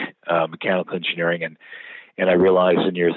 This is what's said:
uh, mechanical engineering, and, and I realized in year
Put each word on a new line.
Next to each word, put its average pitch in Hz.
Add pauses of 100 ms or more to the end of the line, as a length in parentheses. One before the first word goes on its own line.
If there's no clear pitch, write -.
(280)
uh, 82
mechanical 90
engineering, 85
and, 80 (600)
and 92
I 90
realized 90
in 92
year 85